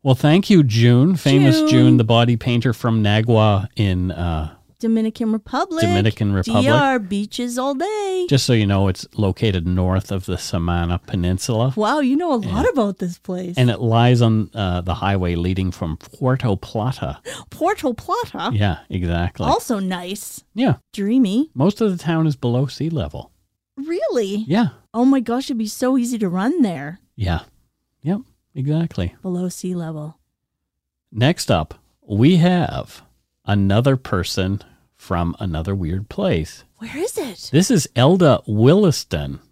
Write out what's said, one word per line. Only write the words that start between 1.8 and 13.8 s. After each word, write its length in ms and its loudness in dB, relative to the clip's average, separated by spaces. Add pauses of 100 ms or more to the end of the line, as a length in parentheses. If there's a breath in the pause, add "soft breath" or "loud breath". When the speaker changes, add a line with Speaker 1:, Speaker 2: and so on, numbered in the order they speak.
Speaker 1:
the 60 4
body 340 4
painter 360 0
from 300 0
Nagua 720 4
in, 360 0
uh, 440 -4 (220)
Speaker 2:
Dominican 540 -2
Republic. 500 -4
Speaker 1:
Dominican 520 0
Republic. 320 2
Speaker 2:
D 40 4
R 300 2
beaches 580 -6
all 160 -2
day. 560 -4
Speaker 1:
Just 160 2
so 80 0
you 140 2
know, 220 0
it's 260 -8
located 500 0
north 460 0
of 140 -6
the 120 -4
Samana 680 -2
Peninsula. 720 -2
Speaker 2:
Wow, 240 0
you 160 0
know 160 -2
a 20 0
lot 300 -2
Speaker 1:
Yeah. 80 4
Speaker 2:
about 260 -2
this 180 -6
place. 400 -10
Speaker 1:
And 140 4
it 80 -4
lies 420 4